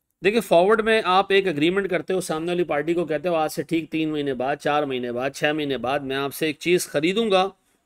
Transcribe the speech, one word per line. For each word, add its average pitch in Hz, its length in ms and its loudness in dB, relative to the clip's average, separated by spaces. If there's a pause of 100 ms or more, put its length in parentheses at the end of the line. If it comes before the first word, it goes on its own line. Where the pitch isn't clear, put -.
(220)
देखिए, 208 180 2
फॉरवर्ड 196 400 4
में 220 220 2
आप 185 300 2
एक 190 140 4
एग्रीमेंट 175 420 0
करते 175 260 -4
हो, - 60 0
सामने 160 260 -6
वाली 175 180 0
पार्टी 151 300 -2
को 170 100 0
कहते 151 240 -4
हो, 175 60 0
"आज 156 160 0
से 160 120 -6
ठीक 165 280 -4
तीन 156 200 -2
महीने 143 240 -2
बाद, 131 240 -4
चार 147 260 0
महीने 123 280 -4
बाद, 131 220 -4
छः 151 180 0
महीने 147 240 -2
बाद 131 260 -4
मैं 135 140 -6
आपसे 143 320 -2
एक 143 100 -4
चीज़ 175 300 0
खरीदूंगा 190 640 2 (340)